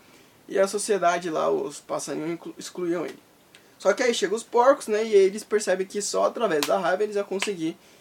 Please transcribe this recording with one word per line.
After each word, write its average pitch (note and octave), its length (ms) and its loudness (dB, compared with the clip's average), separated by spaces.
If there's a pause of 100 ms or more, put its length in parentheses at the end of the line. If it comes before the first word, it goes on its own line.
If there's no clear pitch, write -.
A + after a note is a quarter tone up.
(480)
e F#3 100 -4
a F#3+ 80 4
sociedade F3+ 640 0
lá, D#3 200 0
os D3 300 -4
passarinhos D3+ 500 -6
inclu-, E3 280 -10
excluíam F3 460 -4
ele. C3+ 140 -12 (600)
Só F#3+ 140 4
que A3+ 100 0
aí A#3+ 120 2
chegam G3+ 220 -2
os A3+ 60 -6
porcos, B3+ 460 4
né, G#3+ 160 0
e A3+ 80 -4
eles G3 320 4
percebem F#3+ 420 0
que G#3 140 -8
só F#3+ 240 -2
através G#3 380 0
da G3 160 0
raiva F#3 240 0
eles G#3+ 140 -4
iam G3+ 80 -2
conseguir F#3+ 520 -6 (240)